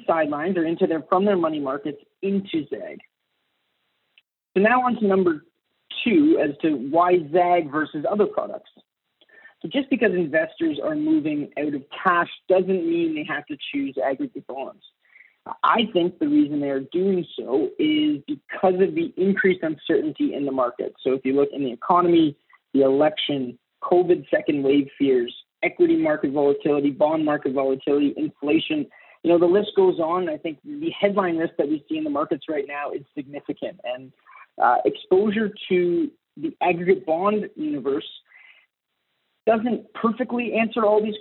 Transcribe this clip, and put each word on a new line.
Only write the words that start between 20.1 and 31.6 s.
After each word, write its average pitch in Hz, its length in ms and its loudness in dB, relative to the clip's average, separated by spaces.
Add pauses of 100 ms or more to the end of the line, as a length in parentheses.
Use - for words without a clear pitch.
in 143 120 -4
the 139 60 -2
market. 127 500 -4
So 131 120 0
if 135 100 -2
you 131 100 0
look 143 200 2
in 139 100 -6
the 127 80 -4
economy, 170 640 2 (380)
the 135 80 4
election, 135 760 0 (240)
covid 175 480 2
second 151 340 -2
wave 135 260 2 (100)
fears, 127 340 2 (300)
equity 170 320 2
market 151 360 0
volatility, 143 600 2
bond 151 320 0
market 147 300 -2
volatility, 139 640 0
inflation, 151 680 -2 (380)
you 165 80 2
know, 175 60 6
the 165 80 4
list 202 300 2
goes 185 240 4
on. 170 300 -2
I 151 80 -6
think 156 260 -10
the 151 260 -8 (100)
headline 190 380 0
risk 165 220 -2
that 151 80 -2